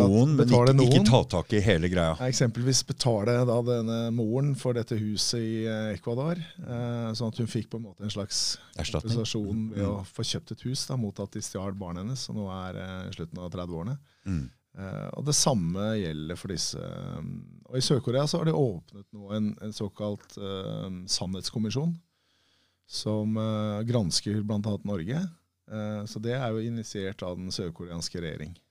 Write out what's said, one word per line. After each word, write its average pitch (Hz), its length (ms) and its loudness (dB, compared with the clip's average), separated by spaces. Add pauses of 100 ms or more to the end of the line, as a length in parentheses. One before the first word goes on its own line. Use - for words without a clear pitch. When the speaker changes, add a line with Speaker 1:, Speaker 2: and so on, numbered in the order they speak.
Speaker 1:
noen, 120 260 8
men 135 60 6
Speaker 2:
betale 123 320 8
Speaker 1:
ikke, 139 160 8
ikke 170 140 10
Speaker 2:
noen. 214 80 8
Speaker 1:
ta 127 100 10 (160)
tak 80 160 -2
i 104 80 6
hele 90 320 6
greia. 82 260 4
Speaker 2:
Ja, 127 140 0
eksempelvis 123 560 2
betale 117 460 2 (120)
da 120 120 4 (100)
denne 113 300 0 (180)
moren 127 400 2
for 127 220 0
dette 113 180 -2
huset 107 420 0
i, 110 300 -2
eh, 110 300 -2
Ecuador, 139 420 -2
eh, 120 720 -6
sånn 113 160 -2
at 110 100 -6
hun 117 80 0
fikk 110 240 -4
på 117 80 -8
en 117 120 -10
måte - 120 -20
en 104 80 -4
slags - 480 -4 (180)
Speaker 1:
Erstatning. 82 380 -2
Speaker 2:
kompensasjon 110 600 -2
ved 104 100 0
Speaker 1:
Mm. 101 80 0
Speaker 2:
å 98 140 -6
få - 180 -8
kjøpt - 280 -6
et - 100 -12
hus 127 240 -4
da, 139 100 -4
mot 104 240 -4
at 101 100 -6
de 107 100 -8
stjal 95 380 -6
barnet 90 260 -6
hennes, 127 140 -6
som - 180 -8
nå 104 120 -4
er, 92 280 -8
eh, 92 320 -10
i 92 40 -10
slutten 85 260 -10
av 90 140 -8
tredve-årene. 87 460 -6 (280)
Speaker 1:
Mm. 80 220 -2 (300)
Speaker 2:
Eh, 95 360 -8
og - 120 -6
det - 80 2
samme 95 500 2 (140)
gjelder 80 400 -4
for - 100 -10
disse, 87 300 -4
eh, 50 440 -8 (460)
og 123 80 -6
i 131 40 2
Sør-Korea 127 480 2
så 170 100 0
har 170 60 0
de 160 80 4
åpnet 104 600 -2
nå 101 220 -14
en, 107 260 -2
en 104 120 -8
såkalt, 104 680 -8
eh, 98 500 -6 (180)
sannhetskommisjon, 107 920 -4 (880)
som, 107 500 -2
eh, 107 480 -2
gransker 107 580 2
blant 107 240 0
annet 104 180 -2
Norge. 101 340 -2 (500)
Eh, 107 380 -6
så 110 160 -10
det 117 100 -2
er 131 180 -2
jo 110 120 -2
initiert 107 600 -6
av 90 140 -4
den 92 140 -8
sørkoreanske 87 720 -6
regjering. 80 320 -8 (160)